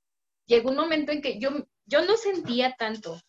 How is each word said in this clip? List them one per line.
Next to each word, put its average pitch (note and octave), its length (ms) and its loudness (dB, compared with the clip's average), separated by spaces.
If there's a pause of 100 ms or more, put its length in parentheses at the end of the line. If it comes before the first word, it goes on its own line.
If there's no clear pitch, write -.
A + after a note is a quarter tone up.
(480)
Llegó A#3 240 4
un C4+ 60 -2
momento D4+ 340 0
en D4 100 -4
que A3+ 180 -6
yo, C4+ 100 -2 (360)
yo D4 200 2
no G#4+ 120 4
sentía B3+ 600 0
tanto. G#3+ 520 -6